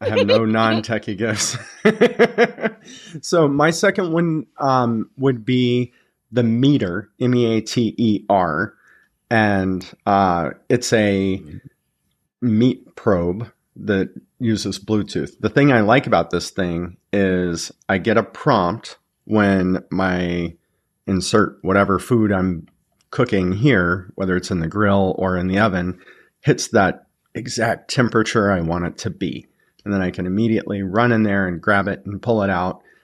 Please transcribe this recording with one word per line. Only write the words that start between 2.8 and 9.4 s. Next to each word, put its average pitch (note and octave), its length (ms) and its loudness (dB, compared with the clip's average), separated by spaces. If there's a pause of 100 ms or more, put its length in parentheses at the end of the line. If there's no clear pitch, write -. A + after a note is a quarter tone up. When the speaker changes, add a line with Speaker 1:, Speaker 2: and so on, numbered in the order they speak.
Speaker 1:
So E3 260 2
my D3 220 2
second F#3+ 420 0
one, E3 340 0 (120)
um, B2+ 580 0
would C3 280 0
be B2 480 0 (400)
the A#2+ 100 2
Meater, A2+ 680 0 (100)
M B2 140 0
E A#2+ 100 2 (120)
A A2 40 0
T A2+ 380 -2
E G#2+ 300 2
R. F#2 460 0 (560)
And, G2 580 0 (180)